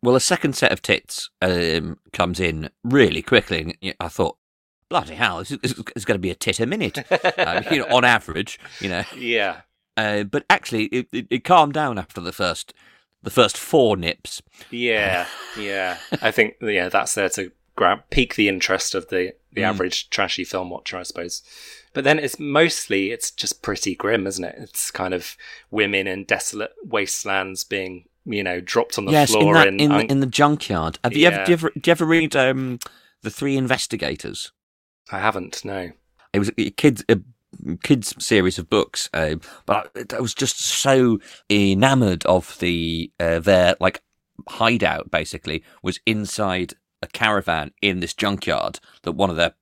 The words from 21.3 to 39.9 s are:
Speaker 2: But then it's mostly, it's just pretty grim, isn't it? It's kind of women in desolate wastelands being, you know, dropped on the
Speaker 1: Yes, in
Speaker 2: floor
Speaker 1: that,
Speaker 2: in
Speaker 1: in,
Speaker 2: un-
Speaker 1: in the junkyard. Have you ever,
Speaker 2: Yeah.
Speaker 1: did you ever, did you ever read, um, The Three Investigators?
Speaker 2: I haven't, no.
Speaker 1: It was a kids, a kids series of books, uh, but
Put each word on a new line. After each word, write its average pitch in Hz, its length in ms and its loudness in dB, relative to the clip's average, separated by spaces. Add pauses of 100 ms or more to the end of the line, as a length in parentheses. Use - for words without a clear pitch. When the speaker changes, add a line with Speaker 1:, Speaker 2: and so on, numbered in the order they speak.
Speaker 2:
But 139 100 -2
then 151 160 4
it's 143 180 -6
mostly, 143 720 0
it's - 220 -8
just - 300 -6
pretty 95 340 -4
grim, 101 320 0
isn't 92 160 -6
it? - 140 -10
It's - 340 -10
kind 92 220 -4
of - 220 -8 (360)
women 101 340 0
in 98 180 -6
desolate 104 500 -4 (100)
wastelands 98 800 -4
being, 92 400 -8 (200)
you 104 200 -4
know, 90 160 -4
dropped - 380 -2
on 104 80 -4
the - 60 -2
Speaker 1:
Yes, 147 220 6
in 107 60 6
Speaker 2:
floor 156 140 6
Speaker 1:
that, 160 120 8
Speaker 2:
in 98 140 0
Speaker 1:
in, 147 100 4
Speaker 2:
un- 107 160 2
Speaker 1:
in 139 140 2
the 139 60 2
junkyard. 117 760 0
Have 123 140 -2
you 151 100 6
ever, 175 120 4
Speaker 2:
Yeah. 190 60 0
Speaker 1:
did 185 40 2
you 175 60 6
ever, 160 160 -2
did - 180 -6
you - 20 4
ever 170 140 2
read, 160 320 2
um, 131 420 0 (440)
The 110 80 -6
Three 139 260 -2
Investigators? - 960 -4 (580)
Speaker 2:
I 98 80 -8
haven't, 98 460 -4
no. 95 260 -8 (420)
Speaker 1:
It 98 60 2
was 101 180 0
a 110 140 0
kids, 135 380 2
a 113 100 6 (640)
kids 123 400 2
series 92 360 2
of 87 100 -8
books, - 460 0
uh, 80 220 0 (280)
but - 260 -2 (220)